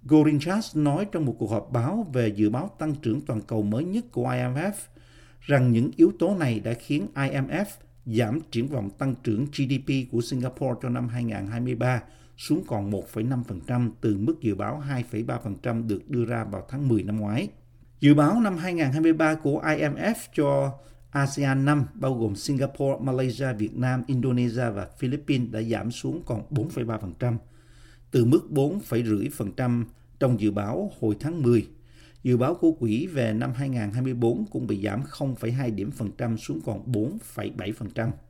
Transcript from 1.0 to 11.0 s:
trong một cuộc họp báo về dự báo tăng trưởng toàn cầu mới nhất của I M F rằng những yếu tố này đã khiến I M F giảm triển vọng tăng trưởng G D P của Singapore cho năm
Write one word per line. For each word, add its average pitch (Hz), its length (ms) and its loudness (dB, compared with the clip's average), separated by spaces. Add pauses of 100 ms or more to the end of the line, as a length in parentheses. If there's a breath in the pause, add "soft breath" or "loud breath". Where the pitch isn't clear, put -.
trong 160 140 -2
một 117 140 0
cuộc 107 120 -2
họp 190 200 -2
báo 160 420 0
về 123 140 2
dự 104 220 2
báo 139 300 -4
tăng 156 160 -2
trưởng 117 260 -2
toàn 113 200 -4
cầu 110 200 -2
mới 107 220 0
nhất 208 280 -4
của 123 180 -2
I 123 100 -2
M 123 140 -2
F 165 180 -2 (720 soft breath)
rằng 127 300 4
những 120 240 4
yếu 170 240 8
tố 190 160 2
này 127 240 0
đã 113 140 -4
khiến 143 420 -4
I 139 260 -2
M 131 60 -2
F 185 180 -2 (400)
giảm 113 340 0 (120)
triển 117 160 -2
vọng 117 220 -4
tăng 135 340 -4
trưởng 113 220 0
G 143 100 -10
D 135 180 0 (140)
P 135 240 -2
của 120 100 0
Singapore 123 600 -2
cho 127 80 -4
năm 123 180 -2